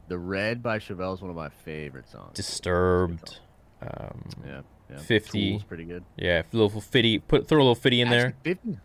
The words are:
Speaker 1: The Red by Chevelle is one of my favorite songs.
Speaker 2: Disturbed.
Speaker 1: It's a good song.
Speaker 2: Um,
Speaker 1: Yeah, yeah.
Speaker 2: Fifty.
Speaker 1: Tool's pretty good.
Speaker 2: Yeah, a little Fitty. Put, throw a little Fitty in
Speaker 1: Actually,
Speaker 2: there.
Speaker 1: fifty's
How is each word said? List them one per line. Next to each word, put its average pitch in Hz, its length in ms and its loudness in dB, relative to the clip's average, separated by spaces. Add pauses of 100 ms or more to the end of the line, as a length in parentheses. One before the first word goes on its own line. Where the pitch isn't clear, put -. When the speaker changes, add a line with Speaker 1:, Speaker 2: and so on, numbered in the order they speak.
Speaker 1:
The 90 100 -4
Red 101 420 -4
by 113 180 -2
Chevelle 92 340 -6
is 92 80 -10
one 95 80 -10
of 87 80 -8
my 78 120 -8
favorite 73 600 -12
songs. 50 240 -18
Speaker 2:
Disturbed. 90 880 2
Speaker 1:
It's - 160 -18 (420)
a - 40 -12
good - 120 -10
song. - 140 -12
Speaker 2:
Um, - 340 -14
Speaker 1:
Yeah, 69 160 -12 (280)
yeah. 67 80 -16
Speaker 2:
Fifty. 104 540 0
Speaker 1:
Tool's 104 120 -4
pretty 85 220 -14
good. 87 180 -12 (140)
Speaker 2:
Yeah, 87 240 2
a - 160 -8
little 107 240 2
Fitty. 113 380 2
Put, - 280 2
throw 156 120 6
a 139 40 8
little 123 120 6
Fitty 123 260 4
in 120 80 2
Speaker 1:
Actually, 120 100 4 (240)
Speaker 2:
there. 175 120 -2
Speaker 1:
fifty's 180 300 -8